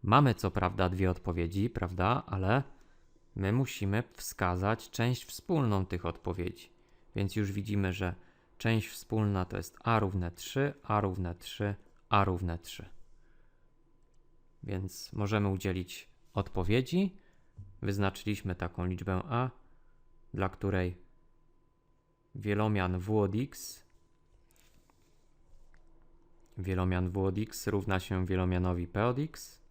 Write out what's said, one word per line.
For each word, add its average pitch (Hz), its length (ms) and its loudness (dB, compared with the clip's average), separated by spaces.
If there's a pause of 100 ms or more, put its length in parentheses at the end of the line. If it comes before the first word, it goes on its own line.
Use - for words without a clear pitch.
Mamy 123 320 8
co 95 160 0
prawda 92 380 2
dwie 92 220 2
odpowiedzi, 90 600 0
prawda? 92 560 0
Ale 101 360 2 (760)
my 98 160 0
musimy 113 500 0 (100)
wskazać 95 800 -2
część 120 340 0
wspólną 113 640 2
tych 87 200 -4
odpowiedzi. - 640 -6 (460)
Więc 98 200 -2
już 101 160 0
widzimy, 98 400 0
że 90 220 -2 (440)
część 113 300 2
wspólna 104 560 0
to 98 120 -6
jest - 280 -8
a 113 140 4
równe 92 320 0
trzy, 143 520 -2
a 104 180 2
równe 92 340 -2
trzy, - 400 -4 (340)
a 101 160 6
równe 90 340 -2
trzy. - 300 -14 (1700)
Więc 98 500 -6
możemy 104 360 2
udzielić 92 600 -4 (260)
odpowiedzi. 123 840 2 (680)
Wyznaczyliśmy 98 720 -2
taką 90 300 -6
liczbę 92 400 -2
a, 127 260 -2 (840)
dla 95 140 0
której 92 480 0 (1400)
wielomian 101 640 2
w 95 120 -6
od 104 240 4
x, - 500 -6 (2750)
wielomian 92 520 2
w 95 80 -2
od 95 200 2
x - 280 -4
równa 98 340 2
się 92 260 0
wielomianowi 90 600 2
p 104 200 0
od 123 120 0
x. - 520 -8